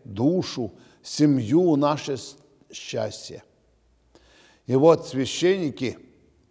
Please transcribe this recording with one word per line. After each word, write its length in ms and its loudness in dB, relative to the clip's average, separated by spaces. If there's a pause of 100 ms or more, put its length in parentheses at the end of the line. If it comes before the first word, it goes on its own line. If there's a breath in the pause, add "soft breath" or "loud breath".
душу, 680 -2 (280 soft breath)
семью, 760 2
наше 420 0
с-, 180 -16 (340)
счастье. 720 -10 (1200 soft breath)
И 100 0
вот 320 6
священники, 880 -2 (520)